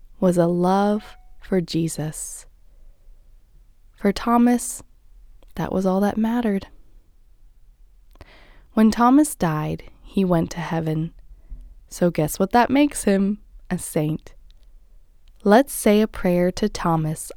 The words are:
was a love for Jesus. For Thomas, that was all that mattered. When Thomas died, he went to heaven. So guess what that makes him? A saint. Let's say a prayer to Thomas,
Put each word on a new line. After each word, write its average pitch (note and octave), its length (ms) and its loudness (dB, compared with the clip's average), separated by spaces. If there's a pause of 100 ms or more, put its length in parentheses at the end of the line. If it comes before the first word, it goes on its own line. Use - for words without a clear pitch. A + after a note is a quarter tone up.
(200)
was F3+ 160 2
a E3+ 100 4
love F#3+ 680 0 (240)
for F#3+ 200 -2
Jesus. D#3+ 840 -6 (1500)
For - 180 0
Thomas, A#3+ 680 0 (720)
that - 180 -6
was F#3+ 140 0
all F#3 140 2
that G3+ 180 -2
mattered. A3 480 -2 (2000)
When A3 180 4
Thomas B3+ 460 4
died, D#3 480 -4 (180)
he - 220 -2
went E3+ 260 2
to F3 100 -10
heaven. D#3+ 540 -4 (760)
So F3 220 0
guess D#3 300 -2
what F#3+ 100 0
that A#3+ 180 4
makes C#4+ 360 0
him? G3 340 0 (320)
A F3+ 80 -4
saint. - 560 -6 (1120)
Let's G#3+ 280 4
say G#3+ 280 2
a G#3+ 80 0
prayer F3+ 420 0
to G#3 180 -4
Thomas, D#3+ 680 -4